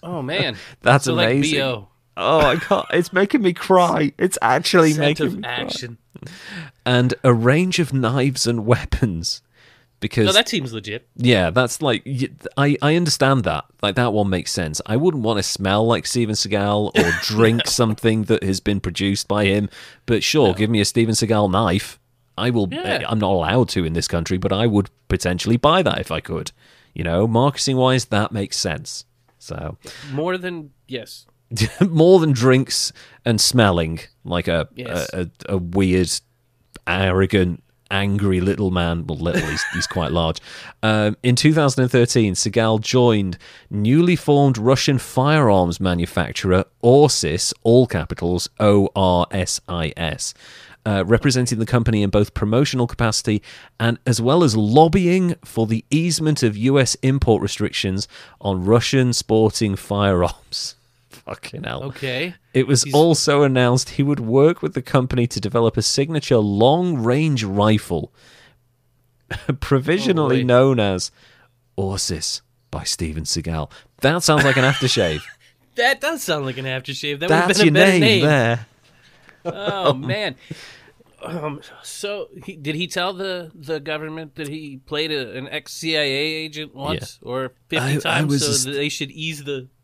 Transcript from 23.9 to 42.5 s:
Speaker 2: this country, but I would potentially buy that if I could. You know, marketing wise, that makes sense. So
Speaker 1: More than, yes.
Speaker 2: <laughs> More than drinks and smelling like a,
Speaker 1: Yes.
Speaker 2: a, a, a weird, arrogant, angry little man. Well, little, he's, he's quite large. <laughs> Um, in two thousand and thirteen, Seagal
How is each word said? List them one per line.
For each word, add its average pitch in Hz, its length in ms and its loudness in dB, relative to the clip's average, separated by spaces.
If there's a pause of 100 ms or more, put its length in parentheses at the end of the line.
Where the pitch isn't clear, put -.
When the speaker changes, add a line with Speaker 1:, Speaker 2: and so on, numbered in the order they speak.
Speaker 2:
this 82 160 -4
country, 85 280 -2
but 92 140 -2
I 104 160 0
would 101 220 2 (180)
potentially 92 480 -2
buy 156 260 2
that 120 180 0
if - 120 -8
I 80 80 -4
could. - 320 -8 (420)
You - 120 -6
know, 87 220 2
marketing 127 500 0
wise, 127 280 2
that 104 280 -2
makes 101 240 -6
sense. - 480 -8 (320)
So - 400 -12 (360)
Speaker 1:
More 170 240 -4
than, 175 340 -10 (160)
yes. - 380 -14 (300)
Speaker 2:
<laughs> 110 260 -2
More 175 400 6
than 156 100 2
drinks 127 600 2 (320)
and 113 160 2
smelling 85 580 2 (240)
like 87 240 -4
a, 82 260 0
Speaker 1:
Yes. - 400 -8
Speaker 2:
a, 87 160 -6 (180)
a, 101 80 -4
a - 20 0
weird, 92 520 2 (800)
arrogant, 92 720 2 (300)
angry 101 500 0
little 95 300 0
man. 85 340 -2
Well, 78 140 -6
little, 82 280 -2
he's, 78 160 -6 (100)
he's 87 140 -6
quite 78 240 -4
large. 82 340 -2
<laughs> - 40 -20 (320)
Um, 107 420 0
in 123 140 2
two 156 160 4
thousand 143 300 2
and 127 80 0
thirteen, 117 420 4
Seagal 110 480 0